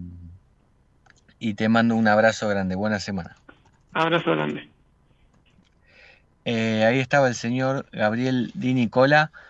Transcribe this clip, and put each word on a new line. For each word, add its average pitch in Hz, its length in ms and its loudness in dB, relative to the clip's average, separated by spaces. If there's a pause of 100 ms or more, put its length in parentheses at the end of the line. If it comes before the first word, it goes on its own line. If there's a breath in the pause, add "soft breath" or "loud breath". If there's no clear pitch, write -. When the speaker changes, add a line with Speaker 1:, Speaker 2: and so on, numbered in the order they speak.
(1400)
Speaker 1:
y 110 160 -4
te 110 120 -2
mando 113 280 4
un 113 120 2
abrazo 107 400 4
grande. 95 280 -2
Buena 104 240 -2
semana. 92 360 -8 (560)
Speaker 2:
Abrazo 165 400 0
grande. 151 380 -4 (1800 soft breath)
Speaker 1:
Eh, 113 400 0
ahí 123 140 4
estaba 135 280 2
el 120 80 -2
señor 131 560 -4
Gabriel 117 640 -2
Di 123 200 -2
Nicola, 135 580 2 (180 loud breath)